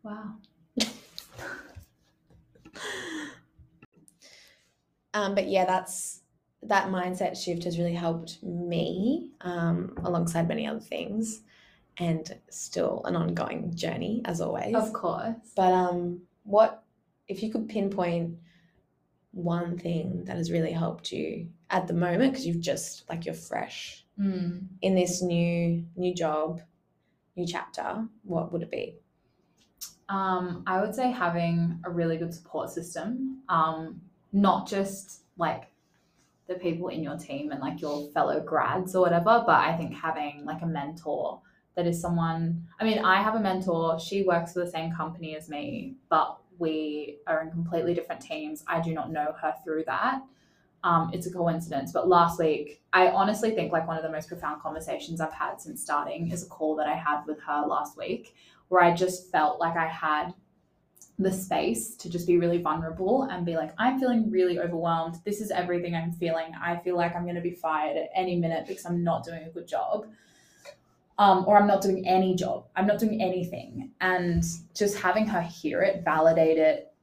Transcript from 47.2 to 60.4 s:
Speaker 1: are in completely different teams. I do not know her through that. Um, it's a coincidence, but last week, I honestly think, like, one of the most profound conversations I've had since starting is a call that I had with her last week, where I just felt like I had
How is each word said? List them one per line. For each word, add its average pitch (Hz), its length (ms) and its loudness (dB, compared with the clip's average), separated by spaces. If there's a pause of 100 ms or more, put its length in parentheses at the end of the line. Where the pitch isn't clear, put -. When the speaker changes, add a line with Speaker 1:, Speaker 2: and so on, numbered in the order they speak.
Speaker 1:
are 160 160 0
in 160 100 -8
completely 170 420 0
different - 280 -4
teams. 156 460 -10
I 170 140 0
do 165 120 -2
not 156 180 -4
know 151 300 -2
her 156 120 -2 (100)
through 160 220 -2
that. 262 360 0 (600)
Um, 165 300 4
it's 180 140 -4
a 180 40 -6
coincidence, 165 600 -2
but - 180 2
last 170 300 8
week, - 420 0 (100)
I 185 200 8
honestly 214 400 2
think, 156 200 -2
like, 170 160 2
one 165 100 -4
of 156 60 -6
the 160 80 -4
most 156 160 -8
profound 156 340 -6
conversations 160 600 -6
I've 156 120 -4
had - 280 -6
since 151 200 -12
starting 156 500 -2
is 170 120 -6
a - 40 -14
call 156 300 -2
that 151 100 0
I 156 80 0
had 151 300 -2
with 151 160 -6
her 147 260 -2
last 147 300 -4
week, - 380 -8 (340)
where 180 120 8
I 170 140 8
just 180 360 -2
felt 151 280 2
like 165 160 0
I 160 120 0
had 160 460 -2 (840)